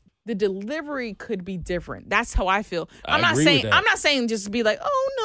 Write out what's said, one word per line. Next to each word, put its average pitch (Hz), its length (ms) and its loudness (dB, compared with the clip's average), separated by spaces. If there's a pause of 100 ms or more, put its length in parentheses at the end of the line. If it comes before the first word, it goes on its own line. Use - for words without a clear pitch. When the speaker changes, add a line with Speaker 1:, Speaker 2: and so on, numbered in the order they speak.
(260)
Speaker 1:
The 220 100 -4
delivery 226 760 -4
could 196 320 -8
be 190 120 -8
different. 160 520 -8
That's 214 240 0
how 190 140 2
I 196 160 0
feel. - 260 -6 (160)
Speaker 2:
I 196 100 0
Speaker 1:
I'm 202 60 4
not 339 120 4
Speaker 2:
agree 285 100 4
with 294 100 8
Speaker 1:
saying, 269 120 4
Speaker 2:
that. - 100 2
Speaker 1:
I'm 381 80 6
not 415 160 2
saying 277 300 2
just 202 220 -4
be 233 120 0
like, 214 180 2
"Oh, 539 280 0 (160)